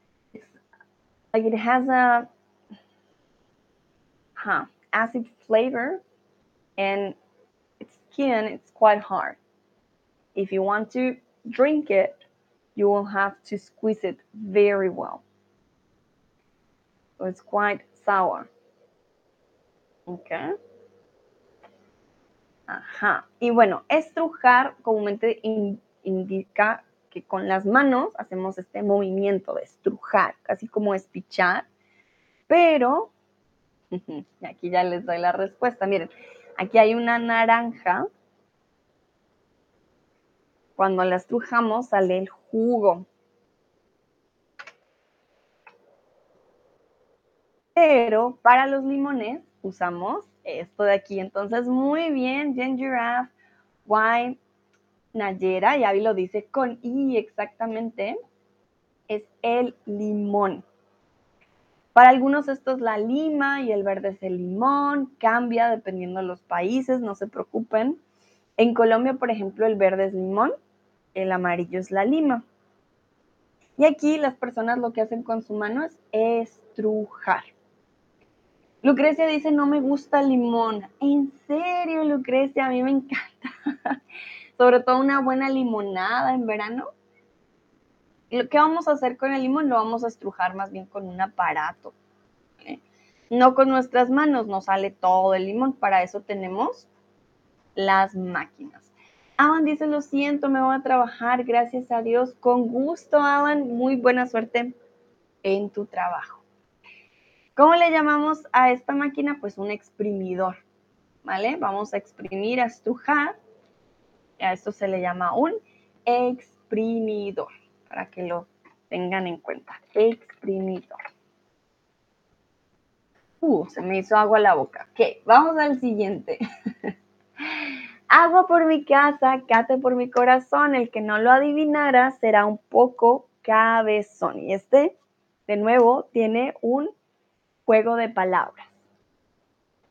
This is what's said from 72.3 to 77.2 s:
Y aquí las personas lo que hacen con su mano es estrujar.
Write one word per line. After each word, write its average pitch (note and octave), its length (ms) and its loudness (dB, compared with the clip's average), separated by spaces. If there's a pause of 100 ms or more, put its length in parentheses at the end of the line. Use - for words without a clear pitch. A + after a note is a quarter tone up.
Y C#4 80 4
aquí D4+ 320 2
las C#4 180 -2
personas A#3 420 -4
lo A#3 160 -4
que A3+ 80 -2
hacen A3+ 220 -6
con A3+ 180 -6
su G#3+ 120 -12
mano G#3+ 320 -4
es E4+ 80 -12 (180)
estrujar. G#3+ 1300 -4 (1400)